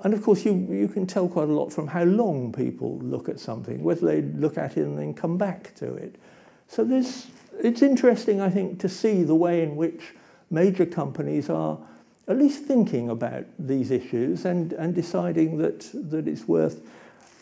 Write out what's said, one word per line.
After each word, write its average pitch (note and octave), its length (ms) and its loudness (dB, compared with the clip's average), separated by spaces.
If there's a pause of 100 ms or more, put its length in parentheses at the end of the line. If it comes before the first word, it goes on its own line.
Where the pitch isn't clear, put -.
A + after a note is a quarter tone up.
and G#3 100 2
of G#3+ 80 -2
course, - 220 2
you, F#3 260 0
you G3 180 0
can F#3+ 180 -4
tell F#3 220 0
quite D#3 200 -2
a D3+ 40 0
lot D3+ 200 -2
from D3+ 160 -6
how F3 160 0
long F3 480 2
people B2 460 -4
look B2+ 300 -6
at - 120 -8
something, A#2+ 420 -8
whether E3+ 240 0
they D3+ 160 2
look D3 340 -2
at C#3+ 200 -6
it D#3 60 2
and D3 160 -4
then D3 140 -6
come E3+ 240 -4
back F#3+ 400 -4
to B2 180 -8
it. - 220 -12 (520)
So - 160 -2
this, B3+ 420 0 (320)
it's A#3 240 0
interesting, A#3+ 580 4
I F#3+ 100 2
think, F#3 300 0
to F#3+ 80 0
see F#3+ 360 2
the D#3 100 4
way E3+ 280 6
in D3+ 140 -2
which E3 380 -4 (360)
major F#3 360 4
companies D3 640 -2
are D#3 280 -2 (500)
at G3+ 100 2
least C#4+ 260 4
thinking D3 460 2
about A#2+ 340 -4 (140)
these C3 320 -2
issues B2+ 540 -2
and, F3 300 -2
and E3+ 200 -2
deciding E3 640 0
that, - 320 -4 (200)
that D3+ 180 -4
it's D3+ 180 -6
worth D#2+ 340 2 (600)